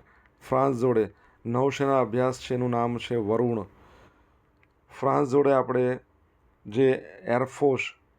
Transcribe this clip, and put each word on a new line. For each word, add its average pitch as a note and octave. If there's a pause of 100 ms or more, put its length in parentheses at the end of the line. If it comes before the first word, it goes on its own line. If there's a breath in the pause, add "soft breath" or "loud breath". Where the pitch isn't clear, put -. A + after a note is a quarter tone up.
(500 soft breath)
ફ્રાન્સ C3
જોડે A2+ (360 soft breath)
નૌસેના C3+
અભ્યાસ B2
છે, -
એનું B2
નામ A#2+
છે A#2+
વરુણ. A2+ (1400 soft breath)
ફ્રાન્સ C3+
જોડે C#3
આપણે B2+ (680)
જે C3 (180)
એરફોર્સ B2+ (380)